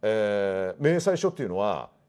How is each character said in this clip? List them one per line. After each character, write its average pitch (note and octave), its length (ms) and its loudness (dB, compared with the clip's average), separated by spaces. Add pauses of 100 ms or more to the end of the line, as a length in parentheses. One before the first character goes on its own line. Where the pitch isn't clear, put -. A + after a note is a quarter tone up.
え G2+ 760 0
ー、 D3 140 4
明 F3 80 2
細 F3+ 160 2
書 F3+ 120 2
っ E3+ 40 -6
て C#3+ 100 -6
い A2 40 -4
う - 20 -4
の F2+ 80 -2
は F#2+ 320 -2 (200)